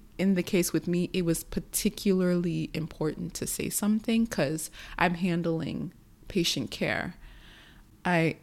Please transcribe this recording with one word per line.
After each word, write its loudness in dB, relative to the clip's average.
in 4
the 2
case 2
with 0
me, 0
it 0
was 2
particularly 0
important -4
to -6
say -4
something 2
'cause -2
I'm 4
handling 0
patient 0
care. -2
I, 4